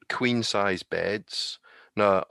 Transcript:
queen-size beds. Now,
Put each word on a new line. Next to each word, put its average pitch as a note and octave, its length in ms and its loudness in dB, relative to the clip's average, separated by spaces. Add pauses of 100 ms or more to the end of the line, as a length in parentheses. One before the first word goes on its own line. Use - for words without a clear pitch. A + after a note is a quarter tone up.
queen-size A2 760 0
beds. - 760 -6 (360)
Now, G2+ 260 4 (100)